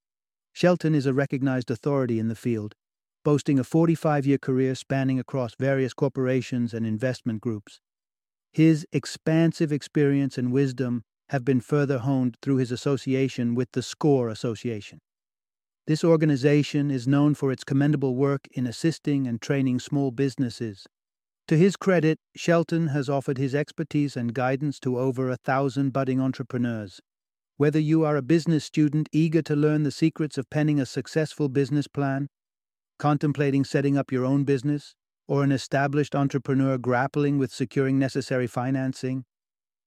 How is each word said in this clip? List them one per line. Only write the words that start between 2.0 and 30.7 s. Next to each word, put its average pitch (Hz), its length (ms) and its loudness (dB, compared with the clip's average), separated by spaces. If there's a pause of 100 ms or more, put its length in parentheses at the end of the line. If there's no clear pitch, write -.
in 110 80 -2
the 113 80 -4
field, 107 400 -4 (480)
boasting 147 360 2
a 127 40 2
forty-five-year 151 760 2
career 131 340 0
spanning 131 460 -2
across 123 400 -6
various 135 340 0
corporations 127 800 -2
and 113 140 -4
investment 110 520 -4
groups. 110 400 -8 (720)
His 160 400 4
expansive 160 800 0
experience 139 680 0
and 123 120 -2
wisdom 127 520 -2 (260)
have 131 160 -4
been 127 160 2
further 139 380 0
honed 127 420 0
through 135 140 0
his 127 160 0
association 131 840 -2
with 123 200 -4
the 123 100 -4
score 135 440 0
Association. 113 680 -8 (880)
This 156 180 0
organization 147 840 2
is 127 180 -4
known 143 280 4
for 135 160 -2
its 127 120 -8
commendable 139 520 2
work 139 380 0
in 127 120 -4
assisting 139 640 -2
and 120 120 -4
training 131 420 0
small 139 280 -2
businesses. 120 800 -4 (600)
To 160 80 2
his 180 200 4
credit, 156 420 2 (180)
Shelton 170 520 0
has 139 200 -2
offered 139 300 -2
his 131 160 -2
expertise 147 640 -4
and 117 160 -4
guidance 131 460 -2
to 127 180 -4
over 127 320 -2
a 127 80 -4
thousand 139 560 -2
budding 131 260 -2
entrepreneurs. 120 840 -4 (560)
Whether 147 200 2
you 156 260 2
are 151 140 2
a 139 60 -2
business 156 420 2
student 151 460 0
eager 156 320 2
to 151 120 -2
learn 151 280 2
the 139 80 0
secrets 156 480 -2
of 127 100 -8
penning 151 300 2